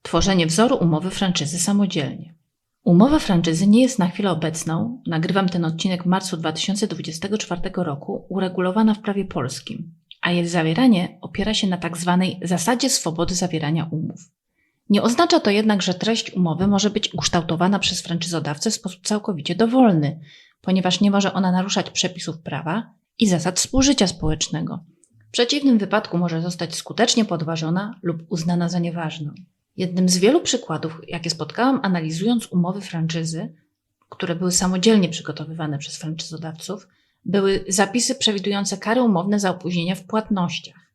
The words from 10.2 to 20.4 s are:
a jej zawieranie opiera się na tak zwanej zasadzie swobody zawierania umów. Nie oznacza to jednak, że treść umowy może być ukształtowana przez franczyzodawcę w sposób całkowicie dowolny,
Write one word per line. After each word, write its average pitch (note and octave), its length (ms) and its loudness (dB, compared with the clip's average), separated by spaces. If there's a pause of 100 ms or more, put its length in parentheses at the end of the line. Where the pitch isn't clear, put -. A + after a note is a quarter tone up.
a F3 100 0
jej F3 160 2
zawieranie F3 760 4
opiera G#3 320 -4
się G#3+ 140 0
na F3+ 100 0
tak E3+ 200 -6
zwanej F3+ 460 2
zasadzie A3+ 460 0
swobody E3+ 460 -2
zawierania E3 560 -2
umów. - 280 -6 (680)
Nie G3+ 120 6
oznacza E4 380 4
to G#3+ 100 2
jednak, G#3 320 2
że F3+ 120 -2
treść A3 400 -2
umowy F3+ 340 2
może G3+ 220 2
być - 240 -4
ukształtowana F3 680 0
przez - 220 -4
franczyzodawcę E3 680 -4
w - 40 -2
sposób - 300 -10
całkowicie G#3 500 -2
dowolny, G#3+ 640 4 (420)